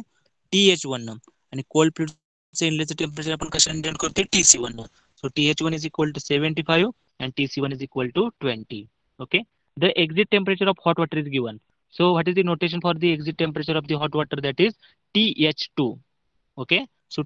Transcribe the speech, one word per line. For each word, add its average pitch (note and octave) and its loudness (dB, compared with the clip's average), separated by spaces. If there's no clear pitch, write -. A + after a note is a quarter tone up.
टीएच F#3 6
वन C3 -4
न. A2 -10
आणि C3+ -6
कोल्ड D#3+ 4
फ्लुइडचं - -8
इनलेटचं D#3 -2
टेम्परेचर D#3 -6
आपण D#3 -6
कशाने D#3 0
डिनोट D#3 -6
करतोय? E3+ -2
टीसी F3+ 4
वन A#2 -6
न. A2 -10
So C3+ -4
टीएच D3+ 2
वन D#3+ 0
is D#3 -4
equal D3+ -2
to C3+ -8
seventy-five D#3 2
and C3 -8
टीसी C#3 -2
वन C#3 -2
is C3 -10
equal B2+ -4
to A3+ 2
twenty. A2+ -6
Okay? F3 0
The E3 4
exit E3 0
temperature G3 2
of F#3 0
hot E3 4
water D#3+ -2
is D3 -6
given. A#2+ -4
So F3+ 4
what E3 2
is F3+ 0
the F#3 2
notation E3+ -2
for F3 2
the E3+ 2
exit D3+ -6
temperature D#3+ -2
of C#3+ -4
the D3+ -2
hot D3 -4
water? D3 -2
That C#3 -4
is G#3+ 4
T G#3+ 4
H - -2
two. C3 0
Okay? E3+ 0
So D3+ -6